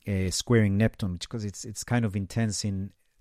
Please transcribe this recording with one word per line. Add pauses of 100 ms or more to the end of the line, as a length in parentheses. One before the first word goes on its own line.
uh,
squaring
Neptune,
because
it's,
it's
kind
of
intense
in (300)